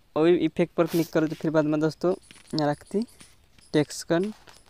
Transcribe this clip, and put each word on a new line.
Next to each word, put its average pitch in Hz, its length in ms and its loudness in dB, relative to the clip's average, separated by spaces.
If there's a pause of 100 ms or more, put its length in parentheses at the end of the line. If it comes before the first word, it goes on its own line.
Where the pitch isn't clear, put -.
(160)
वही 165 220 4
effect 160 380 -2
पर 165 120 2
click 165 220 -2
कर 160 180 0
दो, 156 80 -6
फिर 160 160 -4
बाद 156 140 2
में 151 140 0
दोस्तों 160 340 -2 (400)
यहाँ 147 180 0
रखती 202 340 -6 (680)
टेक्स्ट - 340 -2
कन 170 180 0 (440)